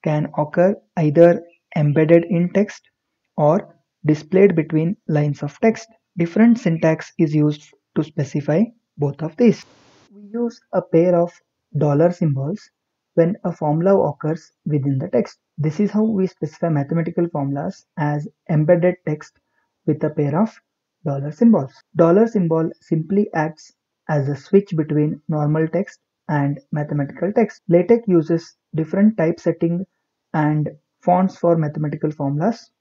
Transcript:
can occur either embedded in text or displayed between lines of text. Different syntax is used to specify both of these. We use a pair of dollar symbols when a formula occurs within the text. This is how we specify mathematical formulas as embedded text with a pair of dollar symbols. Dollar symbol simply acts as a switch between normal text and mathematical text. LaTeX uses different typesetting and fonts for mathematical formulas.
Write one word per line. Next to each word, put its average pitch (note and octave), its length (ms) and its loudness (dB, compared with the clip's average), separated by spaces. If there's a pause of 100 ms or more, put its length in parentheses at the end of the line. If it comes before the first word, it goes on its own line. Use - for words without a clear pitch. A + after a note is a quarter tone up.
can D3+ 340 -2
occur G3+ 360 0 (220)
either E3+ 460 4 (340)
embedded D#3 540 4
in F3 240 0
text - 340 -2 (480)
or D#3+ 400 0 (300)
displayed F3+ 500 2
between E3 400 -2 (120)
lines D3 340 -2
of D3 180 -10
text. A3 260 0 (300)
Different G#3+ 420 2
syntax D#3+ 600 -2
is D3+ 160 0
used D3+ 360 0 (240)
to D#3+ 80 -2
specify D3+ 600 -2 (340)
both D3 260 -6
of D#3 140 -10
these. A#3 260 4 (480)
We G3+ 120 -20 (100)
use A#3 260 -6 (140)
a F#3 80 0
pair F3 340 2
of E3+ 160 0 (460)
dollar D3 340 2
symbols D3+ 600 -4 (420)
when F3 320 2
a F3 80 -4
formula E3 560 0
occurs D#3 440 -8 (120)
within C#3 320 -2
the D3+ 120 -6
text. - 300 -4 (200)
This D#3 220 -4
is G3+ 100 0
how G#3+ 140 -2
we G3 240 -2
specify - 420 -6
mathematical E3 600 -2
formulas C#3+ 540 -8 (140)
as D3 280 -4 (220)
embedded E3+ 460 2 (120)
text D3+ 320 -8 (460)
with D#3 180 -2
a D#3 60 -2
pair D3+ 320 -2
of A3 180 -4 (460)
dollar C#3+ 260 -6
symbols. F#3+ 440 2 (200)
Dollar F3 320 4
symbol E3 440 -2 (100)
simply E3+ 540 -2
acts D#3 360 -6 (380)
as C#3+ 220 -2
a C#3+ 40 -4
switch G3 400 0
between D3+ 540 -2
normal D#3 400 0
text - 320 -6 (300)
and C#3+ 280 -2 (140)
mathematical D3 640 -6
text. A3 340 -2
LaTeX F#3 400 2
uses E3 480 0 (180)
different F#3 440 0
typesetting E3+ 680 -2 (480)
and D3+ 380 0 (320)
fonts F#3 340 0
for E3+ 220 0
mathematical D3+ 520 -4
formulas. D3+ 600 -4 (100)